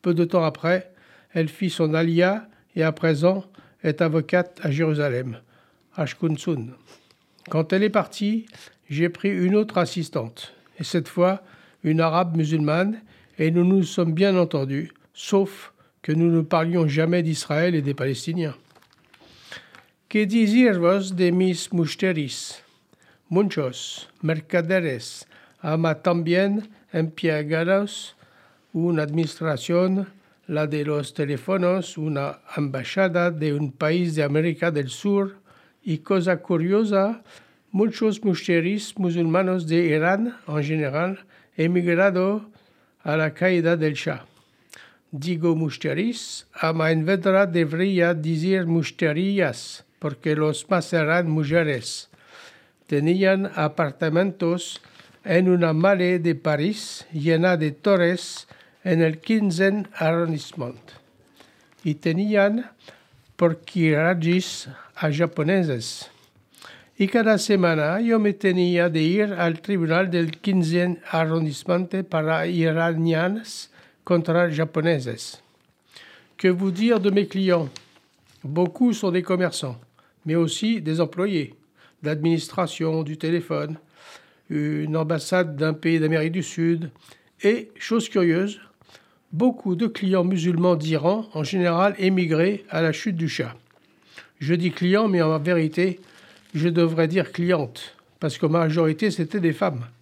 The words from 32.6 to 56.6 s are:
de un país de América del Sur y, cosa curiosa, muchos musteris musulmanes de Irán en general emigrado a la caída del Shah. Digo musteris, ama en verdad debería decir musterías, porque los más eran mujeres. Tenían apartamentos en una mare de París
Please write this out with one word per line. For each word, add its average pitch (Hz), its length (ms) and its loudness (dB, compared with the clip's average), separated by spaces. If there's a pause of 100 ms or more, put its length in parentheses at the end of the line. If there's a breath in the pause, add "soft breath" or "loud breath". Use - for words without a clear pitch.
de 151 220 -2
un 143 180 -2
país 165 440 -2
de 156 80 0
América 160 480 0
del 143 180 -4
Sur 196 480 -2 (440 soft breath)
y, 156 180 -4
cosa 185 380 0
curiosa, 196 840 0 (480 loud breath)
muchos 214 520 0
musteris 185 760 0
musulmanes 175 720 0
de 165 100 2
Irán 175 600 0 (100)
en 151 160 -2
general 156 600 -4 (320 soft breath)
emigrado 180 920 2 (540 soft breath)
a 160 140 -2
la 156 160 0
caída 175 420 2
del 156 180 0
Shah. 139 320 -6 (840 loud breath)
Digo 160 440 0
musteris, 160 1000 -4
ama 160 380 0
en 160 140 2
verdad 190 420 2
debería 170 680 2
decir 165 520 0
musterías, 165 1200 -2 (140)
porque 151 360 -2
los 151 340 -2
más 175 240 0
eran 165 360 2
mujeres. 151 800 -2 (760 loud breath)
Tenían 190 680 2
apartamentos 165 1300 -2 (420 loud breath)
en 185 260 4
una 170 240 4
mare 180 460 2
de 165 160 0
París 156 800 -4